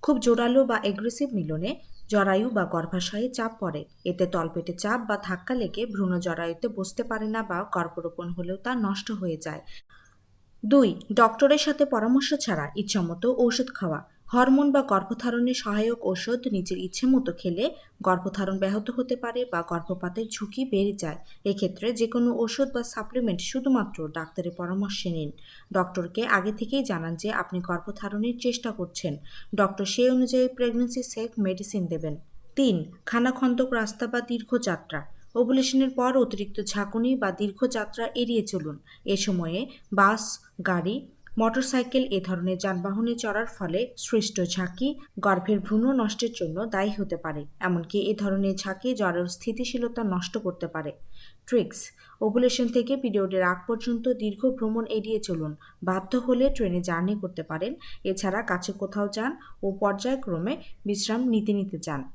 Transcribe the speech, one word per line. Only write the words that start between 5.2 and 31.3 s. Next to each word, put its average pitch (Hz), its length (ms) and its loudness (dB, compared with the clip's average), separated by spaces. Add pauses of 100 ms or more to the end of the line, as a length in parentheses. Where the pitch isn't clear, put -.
ধাক্কা 180 300 -4
লেগে 226 320 -2
ভ্রূণ 196 340 0
জরায়ুতে 170 480 -2
বসতে 208 360 -4
পারে 220 240 -2
না 220 160 -2
বা 190 300 -4
গর্ভরোপণ 170 560 -4
হলেও 175 260 -4
তা 247 200 -4
নষ্ট 202 360 -2
হয়ে 180 260 -2
যায়। 156 240 -8 (1040)
দুই, 233 300 8 (180)
ডক্টরের 240 440 6
সাথে 294 280 4
পরামর্শ 262 480 2
ছাড়া 170 420 -2
ইচ্ছামতো 202 640 0
ঔষধ 247 360 4
খাওয়া। 160 300 -2 (300)
হরমোন 269 380 8
বা 269 100 6
গর্ভধারণে 240 720 0
সহায়ক 220 520 0
ঔষধ 226 460 0
নিজের 185 260 -2
ইচ্ছে 185 300 -2
মতো 262 260 4
খেলে 185 420 -2 (280)
গর্ভধারণ 190 560 2
ব্যাহত 208 320 0
হতে 247 240 0
পারে 247 300 -4
বা 185 160 -2
গর্ভপাতের 180 680 -4
ঝুঁকি 220 380 -4
বেড়ে 202 280 2
যায়। 165 240 -2 (280)
এক্ষেত্রে 196 480 0
যে 226 140 2
কোনো 240 280 2
ওষুধ 233 380 0
বা 240 100 -2
সাপ্লিমেন্ট 220 580 -2
শুধুমাত্র 254 680 0
ডাক্তারের 165 440 -6
পরামর্শে 185 580 -4
নিন। 156 220 -2 (420)
ডক্টরকে 180 520 0
আগে 202 260 2
থেকেই 240 320 -2
জানান 165 320 -4
যে 208 160 -4
আপনি 226 280 -4
গর্ভধারণের 202 800 -4
চেষ্টা 240 320 -2
করছেন। 175 460 -4 (380)
ডক্টর 196 300 2
সেই 247 240 4
অনুযায়ী 254 380 4
প্রেগন্যান্সি 247 560 0
সেফ 226 260 -6 (100)